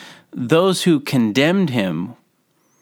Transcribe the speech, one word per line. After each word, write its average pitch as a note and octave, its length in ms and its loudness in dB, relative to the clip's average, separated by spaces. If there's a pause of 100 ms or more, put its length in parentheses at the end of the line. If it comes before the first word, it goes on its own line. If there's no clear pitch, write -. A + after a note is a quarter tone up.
(300)
those E3 540 0
who D#3+ 160 4
condemned C#3 720 0
him, F#2+ 440 -4 (680)